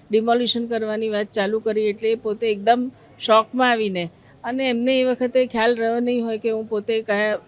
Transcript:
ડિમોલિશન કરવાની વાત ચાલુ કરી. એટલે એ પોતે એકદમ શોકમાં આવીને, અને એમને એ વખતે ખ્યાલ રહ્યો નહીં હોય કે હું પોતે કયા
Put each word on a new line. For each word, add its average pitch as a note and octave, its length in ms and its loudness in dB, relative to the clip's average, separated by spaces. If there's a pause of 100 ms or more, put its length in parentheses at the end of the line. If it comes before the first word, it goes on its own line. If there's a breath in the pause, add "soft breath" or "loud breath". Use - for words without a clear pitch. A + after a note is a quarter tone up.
(120)
ડિમોલિશન A#3 560 2
કરવાની A3 420 -4
વાત G#3 160 -2
ચાલુ G#3+ 340 -2
કરી. G#3+ 260 -2
એટલે G#3+ 260 -2
એ A3+ 40 0
પોતે A3+ 360 -2
એકદમ A#3+ 400 2 (280 loud breath)
શોકમાં B3 520 2
આવીને, F#3+ 380 -2 (340 loud breath)
અને C4 260 -2
એમને B3 300 2
એ B3+ 40 2
વખતે B3+ 420 0
ખ્યાલ A#3 300 0
રહ્યો A3+ 240 0
નહીં A#3+ 260 0
હોય A3+ 120 -4
કે A3+ 120 -4
હું A3 160 -4
પોતે A3 360 -4
કયા G#3 460 -2